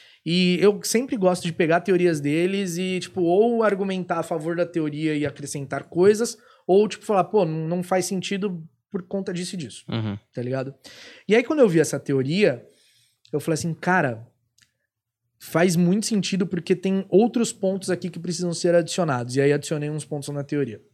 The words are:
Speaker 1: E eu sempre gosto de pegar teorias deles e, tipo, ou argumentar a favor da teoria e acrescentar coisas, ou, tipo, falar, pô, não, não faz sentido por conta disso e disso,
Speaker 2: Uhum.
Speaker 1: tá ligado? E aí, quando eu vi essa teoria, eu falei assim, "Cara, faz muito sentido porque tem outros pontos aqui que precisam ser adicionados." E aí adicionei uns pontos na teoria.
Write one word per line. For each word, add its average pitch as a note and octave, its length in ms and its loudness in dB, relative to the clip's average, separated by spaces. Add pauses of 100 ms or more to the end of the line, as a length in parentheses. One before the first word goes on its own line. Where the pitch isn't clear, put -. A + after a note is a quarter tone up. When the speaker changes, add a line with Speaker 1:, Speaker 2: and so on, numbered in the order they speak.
(260)
Speaker 1:
E F3+ 340 2
eu F#3+ 240 4
sempre C4 320 -2
gosto F3+ 280 2
de E3+ 100 -4
pegar E3+ 260 2
teorias F3 400 2
deles E3+ 580 -2
e, F#3 220 -2
tipo, F3+ 220 -6
ou A3 420 4
argumentar F#3+ 560 -2
a D#3+ 40 -2
favor E3 340 -4
da F3 80 0
teoria D#3 500 -2
e D3 100 -2
acrescentar C#3 600 -8
coisas, G#3+ 520 2 (300)
ou, G3+ 220 4
tipo, - 160 -14
falar, G3 180 2
pô, F#3+ 220 2
não, D#3+ 240 -4
não F3+ 140 -2
faz F#3 200 0
sentido F#3 580 -4 (320)
por F#3+ 100 -6
conta G3 300 -6
disso F3+ 220 -8
e - 20 -8
disso, - 320 -12
Speaker 2:
Uhum. G#2+ 280 -4 (160)
Speaker 1:
tá B2 80 -8
ligado? C3 320 -6 (540)
E G3+ 80 4
aí, B3+ 80 4
quando D#4 160 -2
eu A#3+ 80 8
vi E3 140 4
essa C#3+ 180 -2
teoria, C#3 680 0 (680)
eu D3+ 80 -2
falei D#3+ 140 -2
assim, D#3+ 180 -4
"Cara, C#3+ 520 0 (1120)
faz E3+ 360 2
muito F3+ 300 2
sentido G3 420 -2
porque F3 280 -2
tem F#3+ 340 -2
outros A3+ 420 4
pontos F#3+ 380 -4
aqui F3+ 200 -4
que E3+ 100 -14
precisam E3+ 340 -4
ser F3 220 2
adicionados." C#3 600 0
E C#3 60 2
aí C#3+ 100 6
adicionei D3 380 -2
uns D3+ 160 -6
pontos D3 240 -8
na C#3+ 140 -6
teoria. C3+ 380 -4 (120)